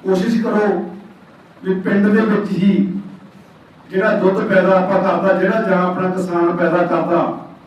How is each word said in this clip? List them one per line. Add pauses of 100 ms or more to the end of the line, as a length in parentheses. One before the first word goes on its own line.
ਕੋਸ਼ਿਸ਼
ਕਰੋ (960)
ਵੀ
ਪਿੰਡ
ਦੇ
ਵਿੱਚ
ਹੀ (1160)
ਜਿਹੜਾ
ਦੁੱਧ
ਪੈਦਾ
ਆਪਾਂ
ਕਰਦਾ,
ਜਿਹੜਾ
ਜਾਂ
ਆਪਣਾ
ਕਿਸਾਨ
ਪੈਦਾ
ਕਰਦਾ (460)